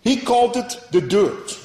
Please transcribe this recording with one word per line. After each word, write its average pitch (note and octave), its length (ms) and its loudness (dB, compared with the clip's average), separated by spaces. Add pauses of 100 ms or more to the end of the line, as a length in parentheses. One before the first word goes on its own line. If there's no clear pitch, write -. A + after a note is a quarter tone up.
He B3+ 180 0
called A#3+ 360 2
it - 220 -6 (140)
the F3+ 80 4
dirt. E3 640 -2